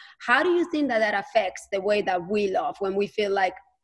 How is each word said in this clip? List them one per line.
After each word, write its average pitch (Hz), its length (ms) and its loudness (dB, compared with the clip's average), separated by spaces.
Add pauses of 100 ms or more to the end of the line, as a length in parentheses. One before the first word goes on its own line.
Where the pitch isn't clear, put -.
(200)
how 254 220 2
do 349 80 2
you 349 220 2
think 302 180 0
that 226 100 0
that 208 140 2
affects 196 580 -2
the 196 80 0
way 208 240 2
that 180 240 -2
we 208 220 0
love 175 300 -2
when 190 160 -2
we 202 120 0
feel 202 240 -2
like 185 220 0 (300)